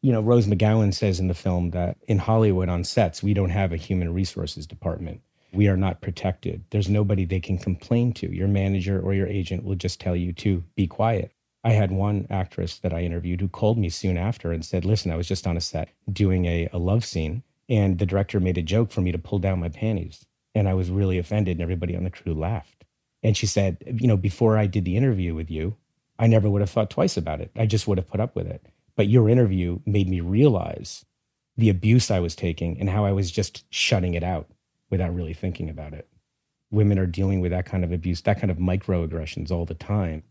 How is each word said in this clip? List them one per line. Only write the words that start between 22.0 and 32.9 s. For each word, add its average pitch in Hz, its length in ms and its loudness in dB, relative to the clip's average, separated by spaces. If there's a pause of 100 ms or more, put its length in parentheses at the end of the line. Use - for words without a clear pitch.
the 90 80 -4
crew - 240 -6
laughed." - 500 -6 (380)
And 107 120 4
she 110 120 -2
said, 95 300 0 (220)
"You 123 80 2
know, 107 100 6
before 107 380 2
I 104 120 4
did 92 180 0
the 90 120 0
interview 98 360 0
with 80 160 -6
you, 80 280 -4 (420)
I 113 80 4
never 110 200 6
would 101 140 2
have 101 80 0
thought 104 220 -2
twice - 260 0
about 78 240 -4
it. - 140 -10
I 113 100 0
just 107 220 0
would 98 100 2
have 90 100 -4
put - 120 -6
up - 160 -2
with 90 100 -4
it. - 180 -10 (340)
But 101 120 2
your 113 180 8
interview 95 580 2
made 101 220 2
me 92 140 0
realize 95 840 0 (540)
the 117 100 6
abuse 107 420 4
I 92 120 2
was 82 120 -2
taking 85 460 -4
and 98 100 -2
how 104 140 0